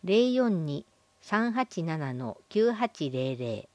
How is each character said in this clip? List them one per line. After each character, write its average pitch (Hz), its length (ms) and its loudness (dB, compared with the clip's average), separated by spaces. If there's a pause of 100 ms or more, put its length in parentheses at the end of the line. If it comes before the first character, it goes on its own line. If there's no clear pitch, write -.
零 226 280 4
四 226 320 2
二 143 220 -4 (340)
三 220 320 0
八 233 300 -2
七 156 320 -2
の 123 240 -6 (100)
九 220 220 4
八 220 400 -2
零 131 260 -2
零。 117 380 -6